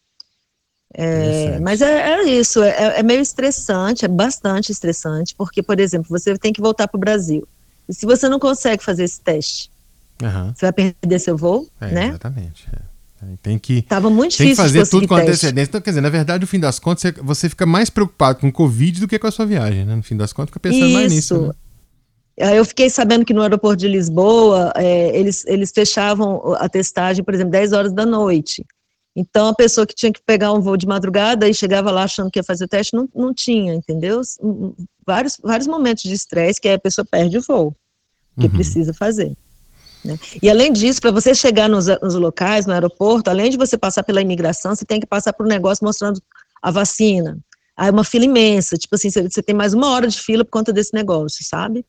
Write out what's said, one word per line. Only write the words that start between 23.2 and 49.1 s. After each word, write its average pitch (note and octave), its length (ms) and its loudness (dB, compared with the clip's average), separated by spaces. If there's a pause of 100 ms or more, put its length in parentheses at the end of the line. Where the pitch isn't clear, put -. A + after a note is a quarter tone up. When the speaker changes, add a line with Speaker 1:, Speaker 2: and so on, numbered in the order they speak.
Speaker 1:
que A#3 80 0
no G#3+ 100 2
aeroporto G#3 340 2
de F3+ 120 -2
Lisboa, F#3+ 840 4
é, F3 420 2
eles, F#3+ 300 0
eles G3 260 0
fechavam G#3 800 0
a - 140 -2
testagem, F#3 560 -2
por G#3 80 -4
exemplo, F3+ 200 -2
dez G3 200 2
horas G3+ 200 0
da G3+ 120 -2
noite. G#3 600 0 (520)
Então, G#3 320 0
a A3 60 0
pessoa A3+ 320 4
que - 80 -14
tinha A3+ 180 0
que - 140 -8
pegar G#3 260 2
um G#3 80 2
voo G3 160 0
de F#3 100 -2
madrugada G3+ 640 0
e G#3+ 60 2
chegava G3 380 0
lá F#3 100 0
achando G3 300 -4
que G3+ 80 -2
ia - 20 -6
fazer F3+ 220 -4
o F3+ 40 -10
teste, G#3+ 280 -2
não, B3+ 180 -2
não B3+ 180 -2
tinha, G#3+ 400 0
entendeu? E3 480 -4
S-, - 220 -10
um, G#3+ 60 -2
um, F#3+ 260 -6 (320)
vários, A#3+ 340 -2
vários A#3 280 -2
momentos C4+ 340 -2
de F#3 100 -6
estresse F3+ 480 -2
que G#3 80 0
a G3 80 2
pessoa G3 320 -4
perde F3 300 0
o B3 40 -4
voo, E3+ 340 0 (600)
que B2 100 2
Speaker 2:
Uhum. G2+ 60 4
Speaker 1:
precisa D#3 400 0
fazer, G3+ 440 -4 (680)
né? D3+ 140 -8 (240)
E, G3+ 80 6
além B3 220 4
disso, A3+ 280 0
pra A#3 120 2
você A#3 240 2
chegar G#3+ 320 2
nos, G3 180 2 (160)
nos F#3 140 -2
locais, F#3 500 -2
no G3 60 -2
aeroporto, F#3+ 580 0
além G3 180 0
de C4 80 -2
você B3 220 0
passar F#3+ 240 -2
pela G3 180 0
imigração, F3+ 540 -2
você G#3 100 -8
tem G#3+ 140 -2
que G#3+ 80 -6
passar G3+ 260 -4
por G#3+ 140 -4
um - 20 2
negócio G3+ 360 0
mostrando G#3 360 -4 (400)
a F3 120 -4
vacina. F#3 640 0 (380)
Aí G3 140 0
uma G#3 140 4
fila A#3+ 200 0
imensa, A3 520 2
tipo - 180 -4
assim, G3+ 160 0